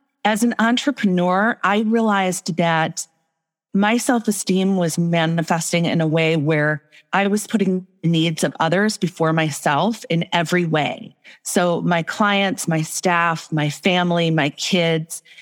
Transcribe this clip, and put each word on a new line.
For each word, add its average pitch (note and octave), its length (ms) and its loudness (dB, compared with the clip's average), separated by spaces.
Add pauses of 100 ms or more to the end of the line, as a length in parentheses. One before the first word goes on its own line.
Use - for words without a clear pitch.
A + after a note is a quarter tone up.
(240)
As G#3+ 180 0
an A#3+ 160 2
entrepreneur, G#3 1040 2
I G3+ 160 2
realized G3+ 760 0
that E3 480 0 (680)
my G#3 240 2
self-esteem G3 800 0
was E3+ 220 0
manifesting E3 880 0
in D#3+ 140 0
a D#3+ 60 2
way D#3+ 300 2
where D3+ 460 0 (300)
I G3 160 2
was G#3 180 -2
putting F#3 400 0 (160)
the E3+ 60 0
needs E3 360 2
of D3 160 -2
others F#3 380 0
before D#3+ 340 0
myself D#3+ 800 0
in E3+ 220 0
every F3 340 0
way. D3 500 -4 (260)
So F3 400 0
my E3+ 200 0
clients, G3 680 -2
my D#3+ 140 0
staff, E3+ 720 -2
my D3+ 180 0
family, F3 600 0
my D3+ 200 2
kids, E3 720 -2 (200)